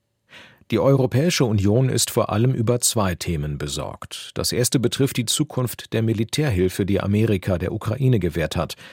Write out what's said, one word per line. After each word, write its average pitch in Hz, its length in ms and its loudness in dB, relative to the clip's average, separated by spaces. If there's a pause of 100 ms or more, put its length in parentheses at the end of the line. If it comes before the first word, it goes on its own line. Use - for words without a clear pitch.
(720)
Die 113 80 2
Europäische 135 680 2
Union 107 420 2
ist - 220 0
vor - 240 0
allem 123 200 2
über 120 280 0
zwei 95 340 0
Themen 76 420 -4
besorgt. - 760 -10
Das - 180 -4
erste 123 260 2
betrifft 127 380 0
die 120 100 0
Zukunft - 680 -4
der 113 80 0
Militärhilfe, 110 840 0
die 95 140 2
Amerika 101 580 2
der 85 140 -4
Ukraine 117 480 0
gewährt 85 380 -2
hat. 80 180 -2 (160)